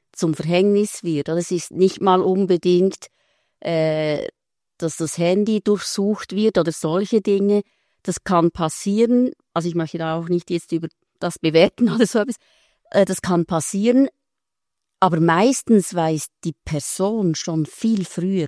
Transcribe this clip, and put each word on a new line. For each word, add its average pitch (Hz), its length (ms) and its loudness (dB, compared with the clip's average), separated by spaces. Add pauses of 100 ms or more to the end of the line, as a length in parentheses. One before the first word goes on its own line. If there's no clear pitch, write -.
(120)
zum 160 220 -2
Verhängnis 202 680 0
wird. 156 260 -4
Oder 165 100 -2
es 170 120 -4
ist 175 220 -6
nicht 190 280 2
mal 185 200 2
unbedingt, 185 880 0 (500)
äh, 156 680 -2 (500)
dass 165 180 -4
das 160 220 -6
Handy 196 420 2
durchsucht 202 760 -2
wird 214 240 2
oder 160 140 2
solche 190 480 -2
Dinge. 202 420 2 (420)
Das - 200 -8
kann 170 280 2
passieren. 226 800 0 (200)
Also 170 160 -4
ich 165 60 -4
möchte 165 240 -4
da 160 180 -4
auch 170 120 -8
nicht 175 220 -2
jetzt 170 220 -6
über 165 160 -4 (300)
das 175 200 -6
bewerten 170 520 2
<laughs> - 40 -2
oder 226 120 4
so 220 140 0
etwas. 240 160 -4 (560)
Äh, 196 120 4
das 185 180 -4
kann 175 240 0
passieren. 220 640 0 (920)
Aber 165 180 4
meistens 185 760 4
weiß 160 320 -2 (180)
die 160 100 -6 (100)
Person 185 680 -2
schon 160 320 -4
viel 220 380 -2
früher, 175 440 -4